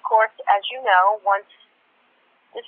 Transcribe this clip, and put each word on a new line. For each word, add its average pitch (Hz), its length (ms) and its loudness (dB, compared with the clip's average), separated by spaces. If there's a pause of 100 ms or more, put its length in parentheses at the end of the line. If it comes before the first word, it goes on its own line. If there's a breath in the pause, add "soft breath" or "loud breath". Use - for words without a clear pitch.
course, 220 240 2 (240)
as 196 160 -4
you 254 100 -12
know, 202 460 2
once 202 200 -2 (1080)
the 233 120 -16